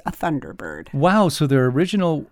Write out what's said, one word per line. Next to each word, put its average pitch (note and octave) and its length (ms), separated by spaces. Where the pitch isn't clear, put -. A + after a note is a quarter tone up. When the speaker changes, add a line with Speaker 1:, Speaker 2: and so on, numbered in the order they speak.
Speaker 1:
a F3+ 60
thunderbird. F2 800
Speaker 2:
Wow, F3+ 360
so - 160
their C3 220
original E3+ 640